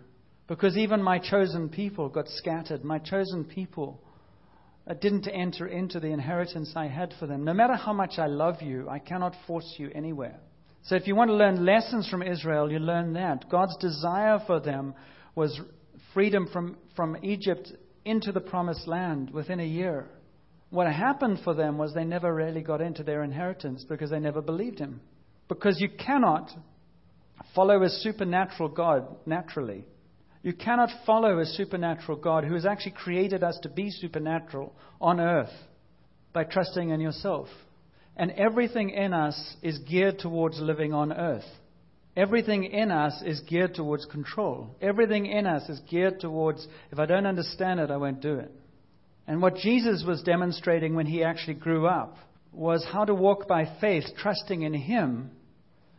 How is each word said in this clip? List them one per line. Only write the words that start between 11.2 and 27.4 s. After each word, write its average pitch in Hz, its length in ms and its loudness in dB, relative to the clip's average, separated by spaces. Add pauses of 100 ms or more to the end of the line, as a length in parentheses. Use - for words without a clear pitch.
to 214 40 4
learn 196 320 6
lessons 220 420 4
from 180 140 -4
Israel, 156 480 0
you 151 80 -2
learn 170 360 0
that. 175 360 -2
God's 180 280 2
desire 190 680 2
for 165 140 2
them 139 340 -4 (400)
was 151 260 0 (540)
freedom 196 380 4
from, 175 240 -6 (180)
from 160 300 -2
Egypt 196 480 -2 (320)
into 214 260 -2
the 180 100 -2
promised 175 460 -4
land 165 440 -2
within 156 280 -6
a 170 80 -4
year. 165 420 -4 (640)
What 175 200 2
happened 226 520 0
for 170 120 0
them 151 220 0
was 151 160 -4
they 165 120 -2
never 170 280 0
really 160 300 -2
got 156 180 -2
into 165 220 -4
their 151 220 -2
inheritance 143 600 -6
because 151 240 -6
they 156 100 -2
never 151 200 -2
believed 175 380 -4
him. 135 220 -10 (480)
Because 180 320 2
you 196 80 2
cannot 214 600 2 (1040)